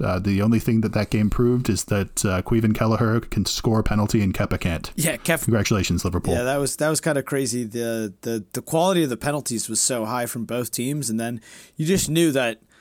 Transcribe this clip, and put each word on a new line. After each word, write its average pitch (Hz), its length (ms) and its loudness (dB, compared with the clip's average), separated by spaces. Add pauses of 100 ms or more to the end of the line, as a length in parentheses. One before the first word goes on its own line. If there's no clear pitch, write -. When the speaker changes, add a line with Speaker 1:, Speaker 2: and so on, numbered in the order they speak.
Speaker 1:
Uh, 92 180 0
the 98 220 2
only 110 180 4
thing 113 220 2
that 107 140 0
that 104 160 0
game 104 180 2
proved 123 400 2
is 98 160 0
that, - 400 -2
uh, 92 160 2
Caoimhín 110 340 2
Kelleher 113 460 2
can - 240 -2
score - 360 0
a - 20 0
penalty 107 400 2
and 95 100 2
Kepa 92 260 -2
can't. - 380 -4
Speaker 2:
Yeah, 151 220 0
Kepa. - 260 -2
Speaker 1:
Congratulations, 101 580 2
Liverpool. 87 300 -2
Speaker 2:
Yeah, 123 120 0
that 135 120 0
was, 139 200 -2
that 151 120 0
was 156 140 0
kinda 143 200 0
crazy. 123 420 -2
The, 113 580 -4
the, 113 200 -4 (120)
the 123 80 -6
quality 175 400 2
of 139 80 0
the 113 80 -4
penalties 135 500 -4
was 110 140 -2
so 117 240 -2
high 120 180 -2
from 113 220 -6
both 117 240 -4
teams, 131 400 -4
and 110 100 -2
then 117 220 -6 (340)
you 156 80 -2
just 185 240 0
knew 160 240 2
that 120 300 -2 (180)